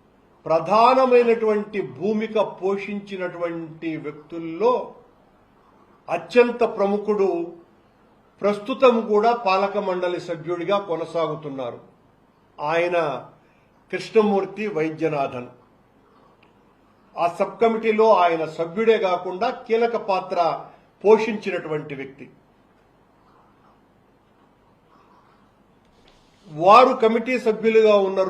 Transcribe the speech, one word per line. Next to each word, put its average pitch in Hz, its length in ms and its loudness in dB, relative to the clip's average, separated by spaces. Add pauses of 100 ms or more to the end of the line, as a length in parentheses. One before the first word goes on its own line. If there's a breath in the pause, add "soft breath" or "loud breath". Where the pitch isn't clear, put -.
(460)
ప్రధానమైనటువంటి 226 1300 4 (180)
భూమిక 214 400 -2 (240)
పోషించినటువంటి 175 1300 -6 (160)
వ్యక్తుల్లో 165 680 -4 (1400)
అత్యంత 233 540 0 (140)
ప్రముఖుడు, 202 520 0 (1120)
ప్రస్తుతం 233 520 2 (160)
కూడా 214 200 4 (160)
పాలక 190 300 0 (120)
మండలి 175 400 -4
సభ్యుడిగా 175 500 -4 (100)
కొనసాగుతున్నారు, 151 880 -6 (800)
ఆయన 170 400 0 (920 soft breath)
కృష్ణమూర్తి 202 720 0 (120)
వైద్యనాథన్. 151 760 -4 (1700)
ఆ 160 80 -2 (140)
సబ్ 190 220 -2
కమిటీలో 220 460 2 (180)
ఆయన 165 180 2 (160)
సభ్యుడే 202 360 0 (120)
కాకుండా 185 420 -2 (160)
కీలక 226 320 0 (140)
పాత్ర 185 280 -4 (640 loud breath)
పోషించినటువంటి 190 960 0
వ్యక్తి. 131 280 -16 (4000)
వారు 202 420 8 (100)
కమిటీ 226 320 2 (140)
సభ్యులుగా 214 480 4 (100)
ఉన్న 190 240 -2